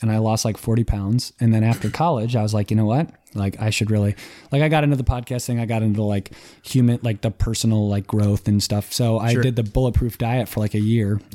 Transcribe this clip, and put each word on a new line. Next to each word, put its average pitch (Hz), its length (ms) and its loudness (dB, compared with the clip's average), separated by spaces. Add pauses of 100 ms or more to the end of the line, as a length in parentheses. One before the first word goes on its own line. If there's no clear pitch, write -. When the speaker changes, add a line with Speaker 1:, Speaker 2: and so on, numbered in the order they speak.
Speaker 1:
and 110 100 0
I 110 60 0
lost, 110 260 0
like, 107 140 -2
forty 113 260 0
pounds. 104 560 -2
And 113 140 4
then 110 100 4
after 113 260 0
college, 127 460 0
I 110 60 2
was 107 120 0
like, 104 180 0
"You 107 60 2
know 110 100 2
what? 143 240 0 (240)
Like, 98 260 -4
I 110 80 0
should 107 220 0
really," 104 240 2 (360)
like, 143 120 2
I 156 60 2
got 151 140 2
into 147 120 2
the 127 80 -2
podcast 123 420 -2
thing. 117 140 -2
I 117 60 -2
got 110 180 0
into, 107 180 2
like, 101 300 -2 (320)
human, 120 400 2
like, 110 180 -4
the 117 80 -2
personal, 107 580 0
like, 101 200 -2
growth 104 400 0
and 104 140 2
stuff. - 300 -4
So 113 280 0
I 117 140 0
Speaker 2:
Sure. 120 100 2
Speaker 1:
did 123 120 0
the 117 80 0
bulletproof 120 540 0
diet 117 320 -2
for, - 120 -6
like, 107 120 -2
a 107 60 0
year 107 420 2 (140)